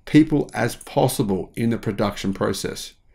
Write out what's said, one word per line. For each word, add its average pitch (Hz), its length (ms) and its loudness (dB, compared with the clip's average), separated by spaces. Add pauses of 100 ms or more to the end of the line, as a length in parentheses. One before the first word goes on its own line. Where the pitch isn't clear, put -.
people 151 500 4
as 113 220 -2
possible 107 800 0
in 117 140 0
the 117 80 0
production 101 560 -2
process. - 600 -4 (220)